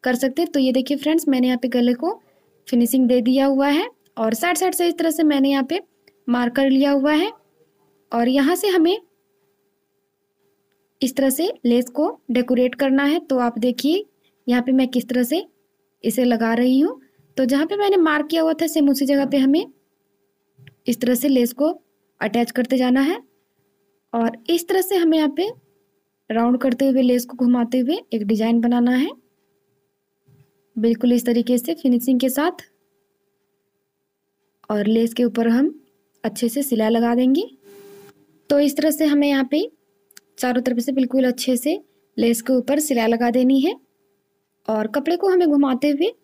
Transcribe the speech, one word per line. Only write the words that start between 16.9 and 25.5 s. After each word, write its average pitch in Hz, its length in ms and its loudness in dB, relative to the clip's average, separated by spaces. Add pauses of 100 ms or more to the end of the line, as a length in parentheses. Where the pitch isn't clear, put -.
तो 262 100 0
जहाँ 277 200 0
पे 403 100 -4
मैंने 403 220 2
mark 302 300 0
किया 330 140 0
हुआ 320 120 0
था 320 140 -2
same 294 220 2
उसी 269 160 0
जगह 277 200 2
पे 277 120 -2
हमें 277 260 2 (1200)
इस 233 140 -2
तरह 247 160 0
से 277 120 -2
lace 240 260 2
को 320 200 0 (460)
attach 233 320 -2
करते 254 260 -2
जाना 254 240 2
है 349 180 -2 (920)
और 233 380 -2
इस 339 180 -2
तरह 370 140 2
से 381 140 -4
हमें 330 220 2
यहाँ 302 180 0
पे 403 160 -4 (760)